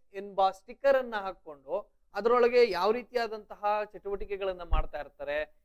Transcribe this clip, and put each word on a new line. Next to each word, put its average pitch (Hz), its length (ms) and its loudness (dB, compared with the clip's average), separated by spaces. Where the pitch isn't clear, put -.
ಎಂಬ 196 360 0
ಸ್ಟಿಕ್ಕರ್ 262 460 0
ಅನ್ನ 247 200 -4
ಹಾಕೊಂಡು 175 760 -8
ಅದ್ರೊಳಗೆ 240 560 4
ಯಾವ 180 200 2
ರೀತಿಯಾದಂತಹ 220 720 -4
ಚಟುವಟಿಕೆಗಳನ್ನ 196 800 -6
ಮಾಡ್ತಾ 156 380 0
ಇರ್ತಾರೆ, 143 540 -8